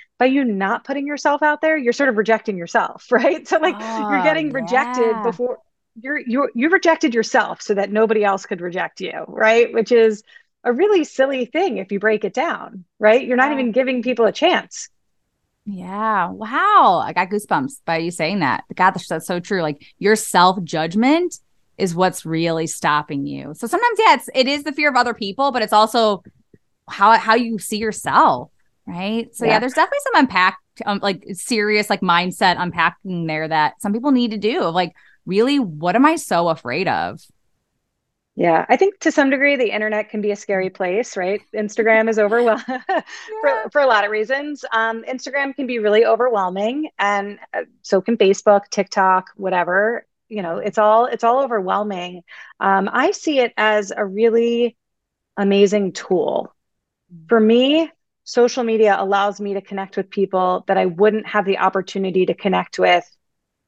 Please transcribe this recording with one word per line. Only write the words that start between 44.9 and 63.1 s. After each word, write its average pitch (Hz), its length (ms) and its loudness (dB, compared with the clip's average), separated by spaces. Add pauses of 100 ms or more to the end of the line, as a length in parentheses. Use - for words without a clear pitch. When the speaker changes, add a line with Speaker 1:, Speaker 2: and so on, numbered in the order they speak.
Speaker 1:
Instagram 269 480 -6
can 269 100 -6
be 240 120 -4
really 214 260 4
overwhelming, 220 920 0
and, 202 400 -2 (160)
uh, 185 80 -6 (200)
so 190 180 0
can 233 160 -2
Facebook, 202 540 4
TikTok, 190 640 0
whatever. 185 720 -2 (220)
You 214 140 -8
know, 170 160 -6
it's - 200 -6
all, 220 280 6
it's 240 160 -6
all 247 220 2
overwhelming. 190 760 -4 (360)
Um, 196 340 2
I 294 200 2
see 294 260 -2
it 240 180 2
as 214 400 0
a - 80 -2
really 233 720 2 (600)
amazing 202 560 2
tool. - 600 -4 (640)
Speaker 2:
Mm. 165 140 -20
Speaker 1:
For 226 100 4
me, 262 520 2 (340)
social 247 400 0
media 220 340 4
allows 196 420 -2
me 202 140 -6
to 196 60 -6
connect 196 360 -10
with 190 140 -6
people 185 560 0
that 190 100 0
I 185 100 2
wouldn't 208 420 0
have 208 160 0
the 190 140 -2
opportunity 190 680 -2
to 170 80 0
connect 185 440 -4
with 180 300 2 (600)